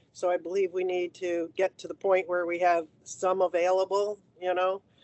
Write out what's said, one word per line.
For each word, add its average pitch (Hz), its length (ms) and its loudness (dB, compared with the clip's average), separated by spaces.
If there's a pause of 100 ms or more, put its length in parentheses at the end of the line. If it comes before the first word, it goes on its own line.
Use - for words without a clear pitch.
(120)
So - 180 -2
I 180 80 2
believe 175 360 -2
we 185 100 -2
need 180 320 -2
to 170 400 -4
get - 220 -2
to - 100 -14
the 165 60 -8
point 185 340 2
where 175 180 -2
we 170 140 -2
have 170 280 2 (160)
some 185 380 0
available, 190 800 0 (220)
you 180 120 0
know? 185 280 0 (220)